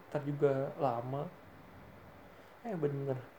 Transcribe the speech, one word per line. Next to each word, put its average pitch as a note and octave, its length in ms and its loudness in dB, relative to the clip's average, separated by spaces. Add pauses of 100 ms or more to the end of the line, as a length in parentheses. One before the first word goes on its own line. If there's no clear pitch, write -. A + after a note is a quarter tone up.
(140)
Ntar D3 80 2
juga C#3+ 560 6
lama." C3 480 2 (1400)
Eh G#3+ 160 -2
bener, C#3 400 2 (200)